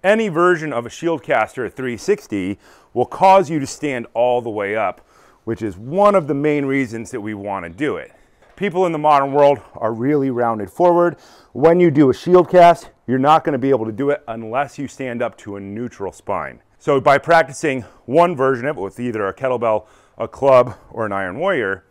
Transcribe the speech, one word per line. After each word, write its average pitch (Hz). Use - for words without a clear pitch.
Any 214
version 160
of 120
a 110
shield 165
caster 120
at 90
three 123
sixty 101
will 123
cause 190
you 160
to 135
stand 127
all 123
the 117
way 104
up, 101
which 113
is 104
one 180
of 175
the 151
main 147
reasons 127
that 123
we 107
wanna 98
do 104
it. 69
People 185
in 165
the 156
modern 143
world 143
are 113
really 135
rounded 113
forward. 175
When 165
you 175
do 143
a 123
shield 180
cast, 170
you're 127
not 151
gonna 147
be 131
able 123
to 110
do 131
it 143
unless 113
you 139
stand 123
up 117
to 101
a 101
neutral 101
spine. 73
So 143
by 139
practicing 147
one 170
version 131
of 147
it -
with 98
either 110
a 95
kettlebell, 117
a 110
club, 123
or 113
an 104
Iron 98
Warrior 123